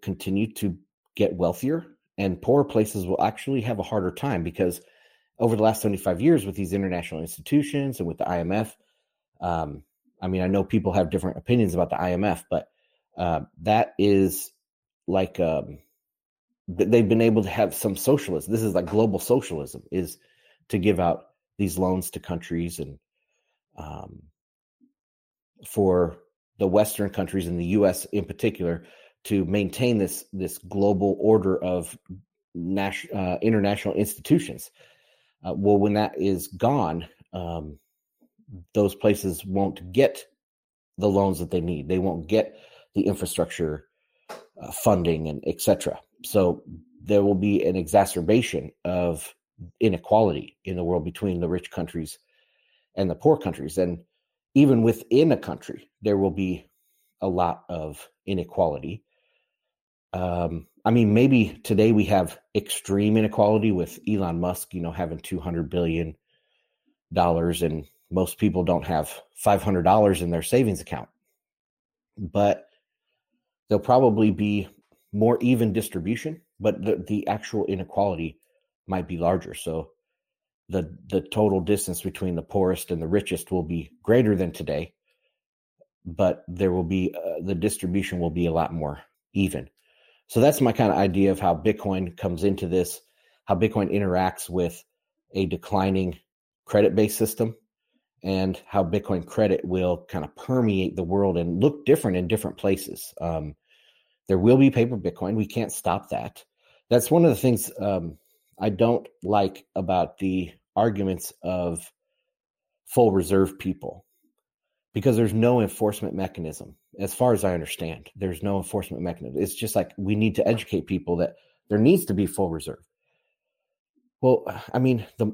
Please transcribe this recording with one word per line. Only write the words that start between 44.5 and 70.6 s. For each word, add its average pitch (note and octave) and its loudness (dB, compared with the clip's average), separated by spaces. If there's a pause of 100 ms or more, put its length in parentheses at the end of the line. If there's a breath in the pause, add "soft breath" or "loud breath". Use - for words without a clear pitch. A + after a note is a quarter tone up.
uh, - -14
funding E2+ 2
and D2 -8
et - -4
cetera. - 0 (240)
So F2+ 2 (400)
there G2+ 2
will G2+ 4
be G2+ 0
an F2+ 0
exacerbation F#2+ 0 (140)
of F2 -2 (460)
inequality G2+ 0
in F#2 -6
the F2+ -4
world E2+ -2
between F2+ -4
the F2 -2
rich F2+ -6
countries E2 -8 (760)
and F#2+ -2
the D#2+ -4
poor D3+ 4
countries. D#2 -6
And F2 -2 (560)
even C3+ 6
within B2+ 4
a A2 2
country, - -12 (120)
there G#2 2
will G2 2
be F#2 -4 (500)
a F#2+ -2
lot F2+ 0
of D#2 -10 (160)
inequality. E2+ -4 (1120)
Um, F2 -4 (180)
I A2 2
mean, A2+ 4
maybe A#2+ 4
today G#2+ 4
we G#2+ 6
have F2+ 0 (160)
extreme G#2 0
inequality G#2+ 4
with F2 -4
Elon F#2 0
Musk, F2+ -4
you F2+ -8
know, E2+ -4
having E2 -6
two F2+ -8
hundred E2+ -4
billion E2 -2 (960)
dollars, E2+ 2
and D#2 -2 (240)
most F2+ -2
people F2+ 2
don't E2 0
have D#2 -2 (240)
five G2+ 2
hundred F#2+ 0
dollars F#2+ 4
in E2+ -4
their E2 -2
savings A2+ 2